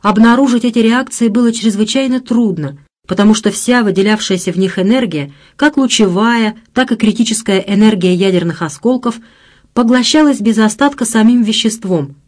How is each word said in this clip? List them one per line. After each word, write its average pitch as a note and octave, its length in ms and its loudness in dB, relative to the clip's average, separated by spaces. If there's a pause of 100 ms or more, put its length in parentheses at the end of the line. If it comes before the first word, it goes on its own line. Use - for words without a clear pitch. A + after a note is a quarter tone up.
Обнаружить A#3 600 2
эти A#3+ 160 0
реакции A#3 480 0
было A#3 240 2
чрезвычайно A#3 720 -2
трудно, F#3 560 -2 (280)
потому G#3 280 2
что G#3+ 180 0
вся A#3+ 320 -2
выделявшаяся G3 680 -2
в E3+ 40 -4
них F#3+ 220 -2
энергия, F#3 540 -2 (240)
как D4 180 0
лучевая, A3+ 800 0 (180)
так B3+ 200 0
и - 20 0
критическая G#3+ 640 -2
энергия G3 560 2
ядерных F3 460 -2
осколков, A#3 580 -4 (540)
поглощалась B3+ 680 2
без G#3+ 200 0
остатка - 440 0
самим A3+ 400 2
веществом G3+ 720 -2 (120)